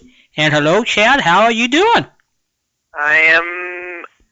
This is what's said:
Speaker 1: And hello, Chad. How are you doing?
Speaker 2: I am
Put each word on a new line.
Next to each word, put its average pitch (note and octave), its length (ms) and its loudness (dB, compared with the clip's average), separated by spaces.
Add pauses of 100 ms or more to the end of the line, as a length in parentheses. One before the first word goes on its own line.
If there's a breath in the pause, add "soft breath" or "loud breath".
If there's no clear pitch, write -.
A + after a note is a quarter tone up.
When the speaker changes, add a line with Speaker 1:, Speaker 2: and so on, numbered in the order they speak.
(380 soft breath)
Speaker 1:
And D3+ 160 0
hello, D#3 300 0
Chad. A#3 380 0
How F3 220 2
are A#3 80 2
you A#3 160 -2
doing? F#4+ 380 2 (880)
Speaker 2:
I D3+ 220 0
am F3 880 -2 (280)